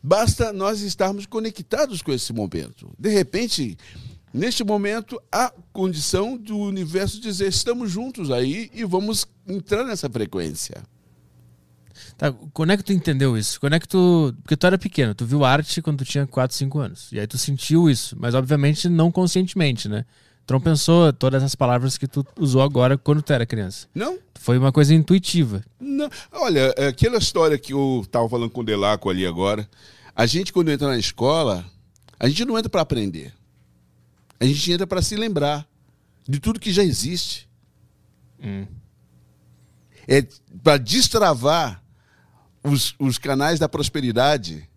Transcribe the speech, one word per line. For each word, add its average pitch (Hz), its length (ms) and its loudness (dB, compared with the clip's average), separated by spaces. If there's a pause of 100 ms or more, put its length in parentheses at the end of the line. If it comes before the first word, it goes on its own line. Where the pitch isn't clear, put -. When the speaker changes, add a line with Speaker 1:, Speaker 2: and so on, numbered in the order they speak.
Speaker 1:
Basta 214 500 2
nós 202 300 -2
estarmos 202 440 -4
conectados 220 760 -4
com 147 100 -4
esse 120 200 -4
momento. 82 640 -8
De 202 120 -2
repente, 190 680 0 (560)
neste 214 320 -2
momento, 208 560 -4 (120)
há 247 200 -2 (200)
condição 190 640 -2
do 214 220 -10
universo 196 600 -4
dizer, 196 280 -4
"Estamos 240 420 -2
juntos 196 400 -8
aí 135 420 -2
e 226 120 -8
vamos 202 420 -2 (220)
entrar 202 360 -4
nessa 196 240 -6
frequência." 98 760 -6 (1300)
Speaker 2:
Tá, 143 160 -2 (200)
quando 160 200 0
é 208 40 4
que 196 80 -6
tu 202 80 -2
entendeu 139 440 2
isso? - 220 -4
Quando 143 160 0
é - 60 2
que - 80 -18
tu, 170 540 4
porque 156 140 0
tu 180 100 2
era 185 120 4
pequeno, 117 360 0
tu 120 120 -6
viu 143 180 2
arte 151 380 2
quando 147 160 -2
tu 131 60 -6
tinha 143 220 -2
quatro, 127 300 -2
cinco 139 220 -4
anos. - 340 -8
E - 60 -6
aí 104 80 -4
tu 120 100 -8
sentiu 151 540 4
isso, - 280 -2
mas 120 160 -2
obviamente 143 540 2
não 170 220 4
conscientemente, 180 800 0
né? 104 160 -4 (420)
Tu 127 60 -2
não 131 80 4
pensou 160 520 4
todas 131 300 0
essas 135 140 -2
palavras 123 420 0
que 135 80 -8
tu 139 180 -4 (140)
usou 135 240 4
agora 135 340 4
quando 147 260 0
tu - 100 -2
era 117 120 2
criança. 104 500 -8
Speaker 1:
Não. 294 240 -6 (180)
Speaker 2:
Foi 123 200 0
uma 135 140 4
coisa 147 240 6
intuitiva. 156 680 2 (180)
Speaker 1:
Não. 285 280 -4 (220)
Olha, 156 460 2
é 139 120 0
aquela 226 300 2
história 156 400 2
que - 140 -10
eu 131 380 0
tava 117 180 2
falando 117 220 -2
com 120 100 -8
o 117 40 -4
Delaco 101 460 0
ali 92 160 0
agora. 98 420 -2 (460)
A 113 100 2
gente, 160 280 -2
quando 165 180 2
entra 143 180 0
na 127 100 0
escola, 117 640 0 (540)
a 120 100 2
gente 175 160 0
não 226 120 -2
entra 226 140 -2
pra 185 120 2
aprender. 98 520 -4 (1080)
A 123 60 2
gente 147 260 0
entra 180 140 -2
pra 180 160 -2
se 208 140 -4
lembrar 151 500 -2 (600)
de 139 120 -2
tudo 214 220 -2
que 208 120 -4
já 196 120 4
existe. - 640 -4 (920)
Speaker 2:
Hum. 98 240 -10 (1400)
Speaker 1:
É 135 180 4 (360)
pra 147 160 6
destravar 147 1040 2 (800)
os, 143 380 0
os 131 180 -2
canais 143 400 -2
da 151 100 0
prosperidade. 123 1000 -2 (100)